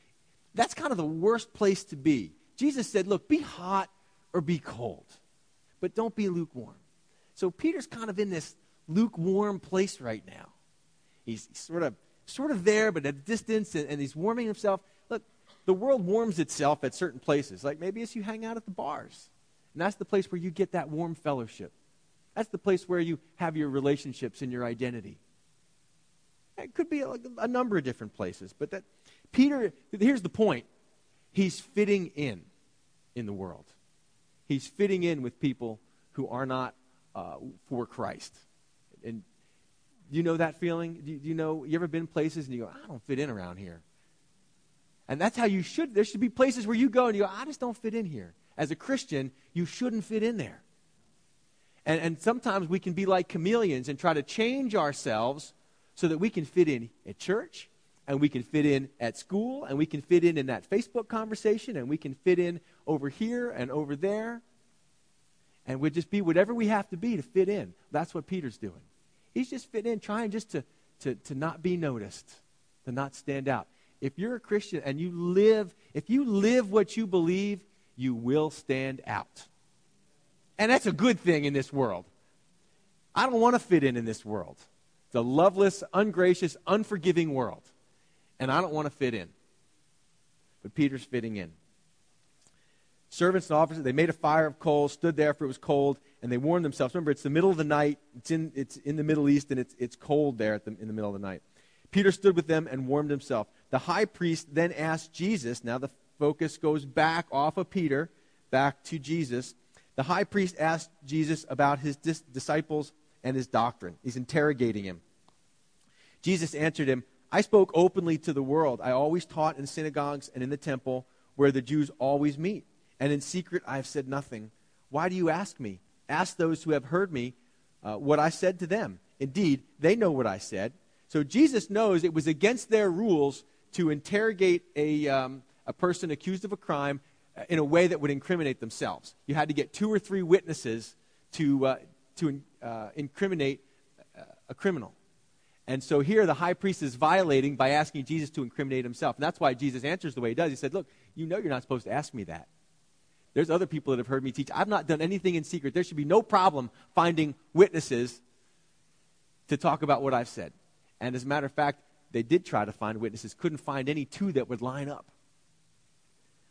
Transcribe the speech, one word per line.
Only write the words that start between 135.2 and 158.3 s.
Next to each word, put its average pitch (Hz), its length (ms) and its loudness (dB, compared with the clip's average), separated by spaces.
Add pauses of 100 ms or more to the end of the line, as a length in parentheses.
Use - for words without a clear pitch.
a 127 80 -8
person 180 380 -2
accused 185 340 -4
of 190 60 -8
a 202 60 -6
crime, 143 440 -4 (360)
uh, - 120 -14
in 165 120 2
a 151 40 2
way 170 220 6
that 165 140 0
would 147 100 0
incriminate 139 480 -2
themselves. 110 560 -8 (120)
You 143 100 -2
had 151 100 2
to 151 80 -2
get 139 180 -2
two 214 200 -2
or 202 80 2
three 190 220 -4
witnesses 156 720 0 (360)
to, 139 340 2
uh, 131 100 2 (400)
to, 143 240 -2 (200)
uh, 113 360 -10
incriminate, 147 640 -2 (580)
uh, 131 40 -18 (260)
a 139 60 -14
criminal. 160 400 -4 (720)
And 135 120 -2
so 143 200 2
here 202 260 6
the 151 80 4
high 175 200 -2
priest 190 280 -2
is 123 140 -4
violating 147 580 4
by 135 160 4
asking 147 360 0
Jesus 156 240 -2
to 147 120 -4
incriminate 131 420 -4
himself. 120 320 -4
And 139 60 -10
that's 160 160 0
why 139 160 2
Jesus 127 300 -2
answers 156 320 -4
the 127 40 -6
way 117 100 0
he 120 40 -2
does. 165 160 0
He 131 60 -6
said, 139 180 -4
"Look, - 140 -6 (260)
you 160 120 -6
know 180 120 -4
you're 180 120 -2
not 127 120 -2
supposed 123 220 -4
to 101 80 -8
ask 147 220 -4
me 104 100 -8
that. 82 240 -12 (840)
There's 160 180 2
other 175 160 2
people 143 260 -2
that 120 60 2
have 120 100 -4
heard 135 160 -2
me 131 80 -4
teach. 143 200 -6
I've 196 140 0
not 202 220 0
done 156 120 2
anything 180 360 0
in 156 80 -2
secret. 139 280 -4
There 175 120 2
should 165 120 -10
be 147 80 -2
no 185 160 6
problem 185 500 2 (260)
finding 160 400 4 (160)
witnesses 147 680 4 (1300)